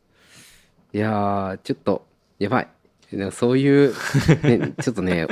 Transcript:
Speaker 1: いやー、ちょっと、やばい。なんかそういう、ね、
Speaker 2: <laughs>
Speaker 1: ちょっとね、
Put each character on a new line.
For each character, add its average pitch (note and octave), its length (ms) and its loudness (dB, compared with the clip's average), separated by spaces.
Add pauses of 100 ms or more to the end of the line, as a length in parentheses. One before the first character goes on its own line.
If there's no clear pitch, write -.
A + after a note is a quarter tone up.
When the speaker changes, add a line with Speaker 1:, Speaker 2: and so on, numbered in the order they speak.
(920)
Speaker 1:
い G#2 40 -4
や A2 140 0 (440)
ー、 - 40 -12
ち - 140 -6
ょ - 20 -6
っ - 80 -20
と、 - 220 -2 (340)
や G2 100 -2
ば A#2 120 2
い。 - 60 -8 (440)
な G2 160 -6
ん - 20 -6
か - 60 -12
そ A#2+ 160 0
う C3 80 2
い C#3+ 260 4
う、 A#2+ 80 0 (480)
ね、 F#2 360 2
Speaker 2:
<laughs> - 40 -8
Speaker 1:
ち - 80 -4
ょ A#2+ 40 -4
っ - 20 -8
と G2 80 -6
ね、 F2 280 -2